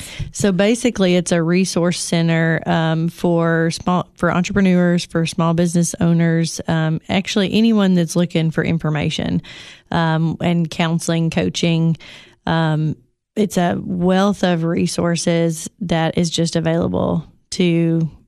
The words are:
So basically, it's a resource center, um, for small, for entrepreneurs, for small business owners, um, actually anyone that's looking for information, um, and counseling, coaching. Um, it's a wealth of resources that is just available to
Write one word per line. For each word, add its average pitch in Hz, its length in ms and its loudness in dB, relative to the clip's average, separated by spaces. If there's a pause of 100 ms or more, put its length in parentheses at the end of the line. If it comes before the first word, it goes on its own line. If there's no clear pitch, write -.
(320)
So 202 200 2
basically, 202 640 2
it's 180 160 0
a 170 120 2
resource 175 580 0
center, 165 640 0
um, 165 440 0
for 165 600 0
small, 180 460 -2
for 170 160 0
entrepreneurs, 180 760 2
for 165 220 -2
small 165 260 0
business 170 460 0
owners, 165 680 2
um, 160 400 -2
actually 196 460 -2
anyone 208 400 4
that's 170 220 0
looking 165 340 0
for 156 140 -2
information, 160 800 -2 (480)
um, 160 500 0
and 170 300 0
counseling, 165 580 -2
coaching. 165 680 0 (480)
Um, 156 500 -2 (400)
it's 208 220 -2
a 180 260 0
wealth 190 600 0
of 175 200 0
resources 170 1040 -2 (120)
that 165 360 -2
is 175 120 0
just 165 260 -2
available 170 680 0 (260)
to 165 580 0 (180)